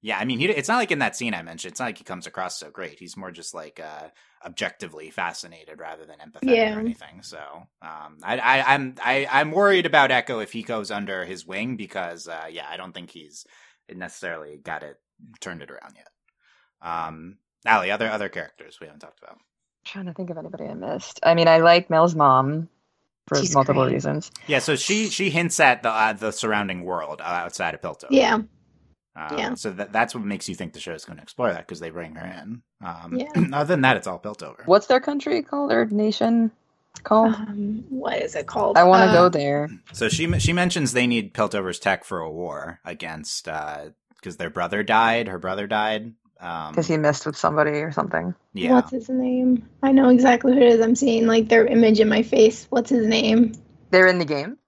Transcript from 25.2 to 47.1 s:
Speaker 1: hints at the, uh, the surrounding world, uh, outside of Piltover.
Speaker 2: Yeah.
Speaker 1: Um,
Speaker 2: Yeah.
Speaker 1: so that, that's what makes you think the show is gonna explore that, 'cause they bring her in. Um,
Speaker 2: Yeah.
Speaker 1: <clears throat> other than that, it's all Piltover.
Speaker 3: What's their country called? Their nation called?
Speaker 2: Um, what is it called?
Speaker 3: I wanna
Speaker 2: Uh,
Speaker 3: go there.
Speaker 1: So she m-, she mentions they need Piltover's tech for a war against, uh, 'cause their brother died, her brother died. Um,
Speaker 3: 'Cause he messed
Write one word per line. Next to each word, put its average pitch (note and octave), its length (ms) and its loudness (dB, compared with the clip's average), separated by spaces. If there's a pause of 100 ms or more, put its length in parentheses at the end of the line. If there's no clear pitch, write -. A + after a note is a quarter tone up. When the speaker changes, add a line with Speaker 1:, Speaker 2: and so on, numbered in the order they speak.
Speaker 1:
hints E3+ 280 -2
at B2+ 220 6
the, A#2 80 0
uh, A2 240 2
the G#2+ 180 -4
surrounding G#2 520 -4
world, D#2+ 380 -8
uh, - 20 -12
outside E2+ 500 -6
of - 80 -14
Piltover. - 300 -12
Speaker 2:
Yeah. A3+ 280 2 (760)
Speaker 1:
Um, D#2 220 -10
Speaker 2:
Yeah. D#2+ 180 -6
Speaker 1:
so G#2+ 160 -10
that, G2+ 220 -12
that's A2+ 200 -2
what A#2 120 -10
makes G2+ 240 -8
you F2+ 60 -8
think E2+ 180 -12
the D#2+ 60 -20
show E2+ 140 -12
is D#2 120 -14
gonna D#2 160 -20
explore A#2+ 320 -4
that, E2+ 140 -10
'cause E2 120 -14
they E2 100 -12
bring D#2+ 260 -14
her E2+ 100 -16
in. F#2 360 -16 (240)
Um, E2+ 300 -12
Speaker 2:
Yeah. B2+ 180 -6
Speaker 1:
<clears throat> - 200 -2
other D3 140 -2
than E3 140 0
that, C3 160 6
it's - 100 -8
all F2+ 120 -8
Piltover. E2+ 460 -14
Speaker 3:
What's G3 220 4
their C4 120 4
country C#4+ 420 -4
called? C#4+ 300 -6
Their A#3 140 2
nation A3 680 0 (520)
called? A3 320 4
Speaker 2:
Um, G#3+ 540 -8
what - 320 -6
is - 140 -8
it D3+ 120 -8
called? - 300 2
Speaker 3:
I E3+ 60 10
wanna F#3 220 8
Speaker 2:
Uh, F#3 80 6
Speaker 3:
go F3+ 160 8
there. D3 400 -2 (240)
Speaker 1:
So A2+ 160 -2
she D#3+ 160 0
m-, E3+ 140 0
she - 140 0
mentions F3 380 0
they B2 160 2
need A2+ 260 -2
Piltover's G2 460 -2
tech G2 240 0
for F#2 160 -8
a D#2+ 120 -8
war D#2+ 520 -10
against, D#2+ 640 -12
uh, D2+ 420 -10 (320)
'cause E3 160 -14
their E2+ 120 -6
brother F2+ 340 -2
died, A2+ 460 2
her F#2 100 -10
brother F#2 280 -6
died. G#2+ 460 -2 (280)
Um, E2+ 340 -10
Speaker 3:
'Cause E3 120 -2
he D#3+ 100 0
messed D3 280 0